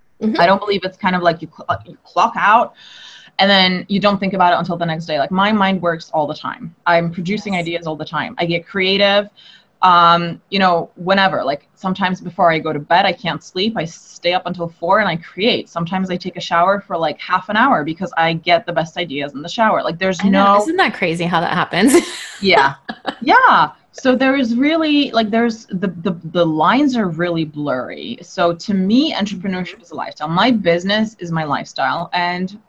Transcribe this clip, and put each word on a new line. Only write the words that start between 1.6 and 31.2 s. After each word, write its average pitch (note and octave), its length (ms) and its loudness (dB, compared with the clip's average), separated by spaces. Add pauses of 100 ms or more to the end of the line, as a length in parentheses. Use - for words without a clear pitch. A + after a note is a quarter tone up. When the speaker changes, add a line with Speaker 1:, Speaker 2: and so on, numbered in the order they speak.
Speaker 2:
you - 160 -20
clock A3 340 0
out G#3 380 2 (640)
and G3 100 4
then F#3 400 2
you G3 120 0
don't G3+ 180 2
think F#3+ 160 -2
about F3+ 180 4
it E3 60 2
until E3+ 180 -4
the E3+ 80 -4
next E3 220 -4
day. D3+ 140 -2
Like, C3+ 100 -2
my G3 220 0
mind F#3+ 280 0
works E3 320 -4
all D3+ 140 0
the D3 80 -6
time. - 400 -12 (120)
I'm E3+ 260 2
producing G3 420 -6
Speaker 1:
Yes. F3 60 -2
Speaker 2:
ideas E3+ 260 -6
all D#3 80 -6
the D3+ 100 -10
time. D3 320 -8
I F3 100 -4
get E3+ 200 -4
creative, G3 640 0 (540)
um, E3+ 580 4 (100)
you G3 80 -2
know, F3 380 2
whenever. F3+ 480 0
Like, C#3+ 320 -6
sometimes F#3 440 -4
before F3 300 0
I D#3+ 80 0
go D#3 140 -4
to D3 80 -6
bed, F3 260 2
I F3+ 60 0
can't E3 320 -6
sleep. A3 320 -4
I D#3 80 -4
stay - 500 -6
up F3+ 120 -2
until F3 220 -6
four F3 300 0
and G#3 100 2
I F#3+ 80 -2
create. F3+ 520 -4
Sometimes F#3 420 -4
I F3+ 60 -4
take F3+ 200 -10
a F3+ 40 -10
shower F3+ 400 2
for, - 160 -6
like, D#3 240 -4
half F#3 280 -4
an G#3 80 -2
hour G#3+ 280 2
because D#3+ 320 -6
I E3 160 2
get E3+ 340 0
the E3+ 60 -6
best D#3+ 240 -4
ideas D3 380 -6
in C#3+ 80 -10
the - 60 -10
shower. A3 360 0
Like, E3 160 -4
there's F#3+ 240 -2
Speaker 1:
I G3 60 4
know. G3 260 6
Speaker 2:
no G#3 60 4
Speaker 1:
Isn't D#4+ 160 -2
that E4 160 2
crazy E3+ 300 -2
how F3 160 0
that - 120 -2
happens? F3+ 420 2
<laughs> F4 100 6 (360)
Speaker 2:
Yeah. F3 340 4 (460)
Yeah. E4+ 520 4 (180)
So B3+ 240 0
there C4 220 2
is A#3 180 0
really, D4 560 2
like, A3+ 180 0
there's A3+ 380 -2
the, F#3+ 220 -4
the, F#3 240 -4 (140)
the E3+ 200 2
lines G3 500 2
are G#3 120 0
really E3 360 -2
blurry. B2+ 800 -6
So E3+ 320 0
to G3 200 -6
me, A3 380 2
entrepreneurship F#3 680 -6
is - 80 -20
a D3+ 60 -14
lifestyle. D3+ 320 -8
My F#3+ 240 2
business G3+ 680 0
is E3+ 140 -8